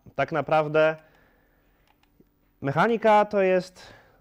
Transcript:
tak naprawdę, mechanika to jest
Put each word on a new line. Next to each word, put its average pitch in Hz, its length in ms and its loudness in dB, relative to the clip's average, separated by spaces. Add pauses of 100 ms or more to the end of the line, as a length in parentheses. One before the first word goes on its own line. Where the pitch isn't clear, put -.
(160)
tak 139 160 -4
naprawdę, 156 640 0 (1700)
mechanika 208 640 2
to 208 160 -2
jest 185 520 -4 (280)